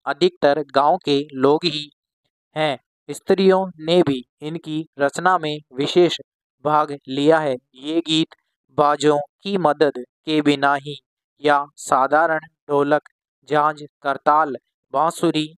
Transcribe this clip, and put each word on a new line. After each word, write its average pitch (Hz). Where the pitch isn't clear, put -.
अधिकतर 147
गांव 147
के 143
लोग 135
ही 147
हैं। 151
स्त्रियों 190
ने 165
भी 139
इनकी 156
रचना 175
में 151
विशेष 147
भाग 151
लिया 143
है। 147
ये 151
गीत 160
बाजों 147
की 196
मदद 147
के 151
बिना 143
ही 143
या 143
साधारण 151
ढोलक, 143
झांझ, 151
करताल, 147
बांसुरी 156